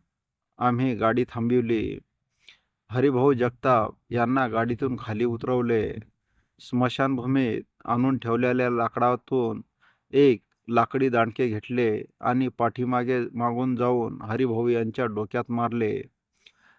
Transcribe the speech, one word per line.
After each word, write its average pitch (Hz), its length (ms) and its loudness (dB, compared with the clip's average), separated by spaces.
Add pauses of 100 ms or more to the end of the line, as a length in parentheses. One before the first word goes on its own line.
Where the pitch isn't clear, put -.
(580)
आम्ही 123 380 0
गाडी 113 280 0
थांबविली. 117 720 -2 (920)
हरिभाऊ 131 420 4
जगताप 120 600 0 (160)
यांना 120 380 0
गाडीतून 117 520 -2
खाली 110 260 -4
उतरवले. 120 680 0 (640)
स्मशानभूमीत 127 1000 0 (240)
आणून 127 320 2
ठेवलेल्या 123 520 0
लाकडातून 120 920 0 (500)
एक 131 300 6 (280)
लाकडी 120 400 2
दांडके 117 380 0
घेतले 110 560 -2 (180)
आणि 123 260 0
पाठीमागे 123 720 0 (140)
मागून 120 420 -2
जाऊन 120 460 0
हरिभाऊ 117 460 -2
यांच्या 117 380 0
डोक्यात 110 460 -4
मारले. 113 680 -2 (580)